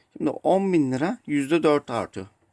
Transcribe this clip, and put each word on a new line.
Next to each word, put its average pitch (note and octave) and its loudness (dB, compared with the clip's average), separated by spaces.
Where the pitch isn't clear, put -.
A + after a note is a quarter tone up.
Şimdi D3 -2
on F#3+ 0
bin C#3 2
lira D3 -2
yüzde D3 0
dört D3 2
artıyor. G#2 -6